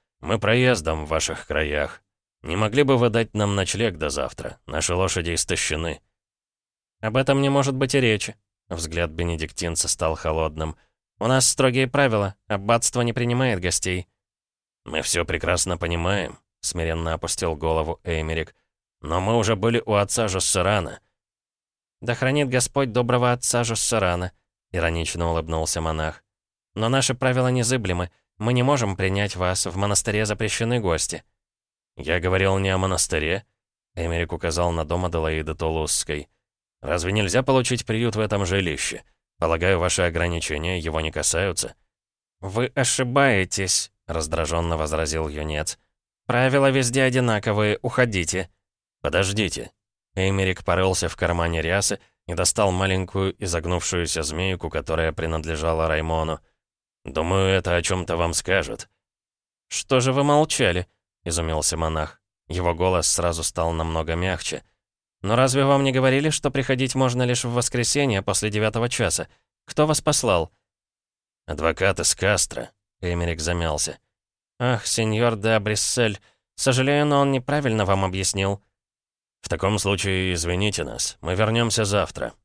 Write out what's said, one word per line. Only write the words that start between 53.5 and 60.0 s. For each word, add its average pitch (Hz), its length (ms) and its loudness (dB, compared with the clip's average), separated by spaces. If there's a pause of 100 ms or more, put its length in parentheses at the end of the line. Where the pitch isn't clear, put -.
змейку, 85 460 -4
которая 80 420 -2
принадлежала 80 760 -2
Раймону. 80 520 -2 (640)
«Думаю, 90 460 0
это 92 260 2
о 87 60 2
чем-то 90 340 -2
вам 85 180 0
скажет». - 560 -2 (760)
«Что - 320 0
же 127 140 2